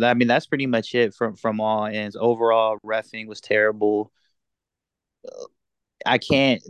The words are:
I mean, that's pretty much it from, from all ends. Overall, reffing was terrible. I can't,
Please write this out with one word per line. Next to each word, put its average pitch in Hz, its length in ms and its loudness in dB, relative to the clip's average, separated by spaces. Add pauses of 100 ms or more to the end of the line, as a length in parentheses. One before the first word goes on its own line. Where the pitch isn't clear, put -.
I 120 100 6
mean, 120 160 4
that's 131 180 2
pretty 139 200 -8
much 117 280 -2
it 117 200 2
from, 110 220 -4
from 107 220 -4
all 107 280 -2
ends. 107 320 -6
Overall, 113 680 2
reffing 110 420 -6
was 107 140 -16
terrible. 107 720 0 (1900)
I 123 140 2
can't, 135 520 0